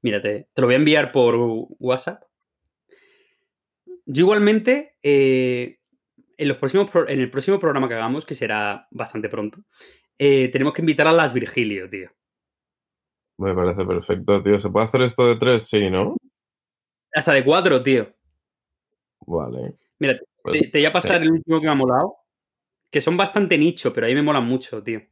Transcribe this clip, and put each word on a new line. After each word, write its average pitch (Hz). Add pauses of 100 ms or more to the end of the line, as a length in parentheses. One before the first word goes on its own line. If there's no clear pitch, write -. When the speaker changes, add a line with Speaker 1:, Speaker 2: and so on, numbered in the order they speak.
Speaker 1:
Mira, 104
te, 104
te 135
lo 127
voy 123
a -
enviar 151
por 120 (440)
WhatsApp. 127 (1800)
Yo 143
igualmente, 214
eh, 131 (580)
en 151
los 143
próximos -
pro-, 170
en 135
el 127
próximo 190
programa 135
que 117
hagamos, 120
que -
será 107
bastante 110
pronto, 107 (580)
eh, 139
tenemos 135
que -
invitar 151
a 160
las 156
Virgilio, 104
tío. 92 (1300)
Speaker 2:
Me 95
parece 90
perfecto, 92
tío. 101
¿Se 101
puede 104
hacer 127
esto 123
de 117
tres? 117
Sí, 104
¿no? 95 (1000)
Speaker 1:
Hasta 151
de 135
cuatro, 151
tío. 127 (1200)
Speaker 2:
Vale. 64 (240)
Speaker 1:
Mira, 131 (240)
Speaker 2:
Pues, 156
Speaker 1:
te, -
te 160
voy 147
a 160
pasar 180
Speaker 2:
sí. 165
Speaker 1:
el 160
último 160
que 156
me 156
ha 143
molado, 135 (760)
que 147
son 170
bastante 196
nicho, 151
pero 113
a -
mí 127
me 147
molan 143
mucho, 123
tío. 110 (100)